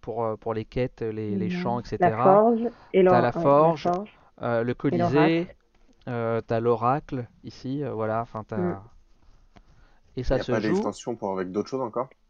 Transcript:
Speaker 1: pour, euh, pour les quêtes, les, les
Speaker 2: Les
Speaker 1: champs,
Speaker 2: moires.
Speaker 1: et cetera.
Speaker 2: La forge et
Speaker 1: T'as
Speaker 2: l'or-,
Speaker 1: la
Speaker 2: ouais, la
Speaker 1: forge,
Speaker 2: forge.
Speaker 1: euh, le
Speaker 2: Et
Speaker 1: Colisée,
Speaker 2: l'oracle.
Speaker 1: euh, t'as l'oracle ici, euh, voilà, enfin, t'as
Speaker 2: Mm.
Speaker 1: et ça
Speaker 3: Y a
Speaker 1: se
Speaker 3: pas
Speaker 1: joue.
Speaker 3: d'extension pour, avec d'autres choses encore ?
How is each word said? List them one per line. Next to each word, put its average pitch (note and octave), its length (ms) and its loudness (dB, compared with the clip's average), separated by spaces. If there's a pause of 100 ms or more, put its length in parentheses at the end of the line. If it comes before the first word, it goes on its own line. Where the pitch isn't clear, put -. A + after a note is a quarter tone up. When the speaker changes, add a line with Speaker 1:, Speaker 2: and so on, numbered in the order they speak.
Speaker 1:
pour, A#2 240 -6
euh, A2 120 -2
pour A2+ 180 -4
les A2 100 -4
quêtes, B2 380 -4
les, G#2+ 340 -4
les - 0 -
Speaker 2:
Les G2 140 -2
Speaker 1:
champs, F3+ 220 -4
Speaker 2:
moires. A#2+ 120 -4
Speaker 1:
et - 40 -18
cetera. F3 220 0
Speaker 2:
La C3 260 6
forge A3+ 240 4 (320)
et F#3+ 100 6
Speaker 1:
T'as - 20 -
Speaker 2:
l'or-, F3+ 180 6
Speaker 1:
la A#2+ 100 2
Speaker 2:
ouais, E3 120 -4 (220)
la E3 100 2
Speaker 1:
forge, D3 60 -12
Speaker 2:
forge. F3+ 380 -4 (220)
Speaker 1:
euh, A#2 220 0
le B2 80 -2
Speaker 2:
Et - 20 -2
Speaker 1:
Colisée, B2+ 240 -2
Speaker 2:
l'oracle. E3 580 2 (520)
Speaker 1:
euh, A#2 380 -2
t'as A2+ 140 0
l'oracle A#2+ 680 0 (160)
ici, C3 400 -8
euh, A#2 80 -6
voilà, A2 300 -2
enfin, A2 240 -10
t'as A2 100 -8
Speaker 2:
Mm. F#2+ 260 -4 (1300)
Speaker 1:
et B2+ 80 -6
ça C3+ 120 2
Speaker 3:
Y B2 40 0
a - 20 -4
Speaker 1:
se B2+ 100 -2
Speaker 3:
pas A2+ 80 2
Speaker 1:
joue. G#2+ 80 0
Speaker 3:
d'extension C3 480 -2
pour, G2 160 -4
avec F#2 200 -4
d'autres G#2 160 -2
choses C3 140 -4
encore ? A#2+ 260 -4 (220)